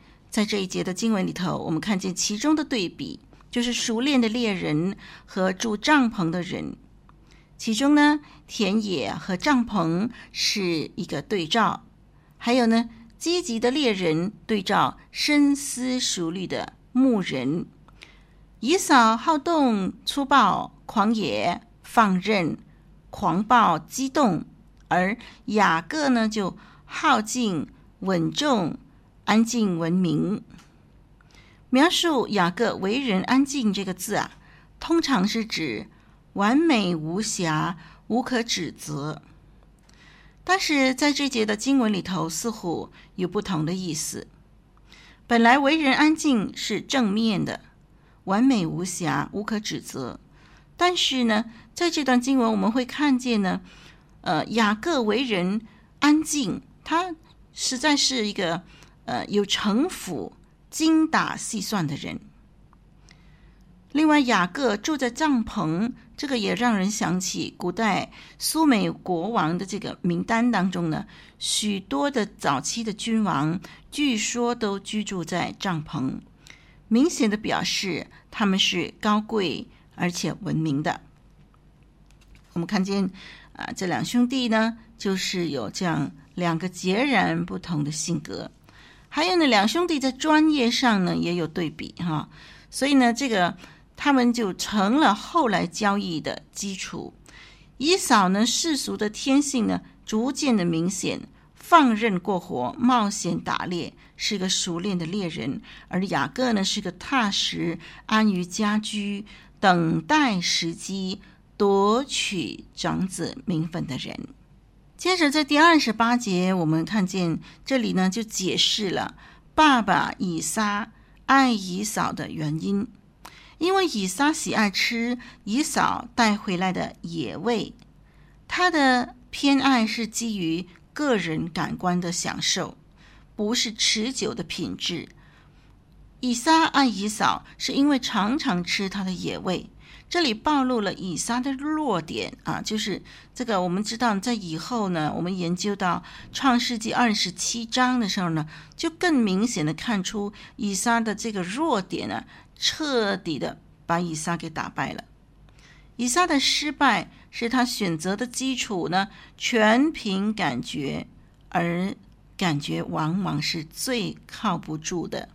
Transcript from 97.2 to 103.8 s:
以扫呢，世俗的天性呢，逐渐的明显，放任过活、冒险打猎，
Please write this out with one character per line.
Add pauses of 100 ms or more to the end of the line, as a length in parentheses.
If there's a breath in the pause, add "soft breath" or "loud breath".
以
扫
呢，
世
俗
的
天
性
呢， (240 loud breath)
逐
渐
的
明
显， (260 soft breath)
放
任
过
活、
冒
险
打
猎， (220 soft breath)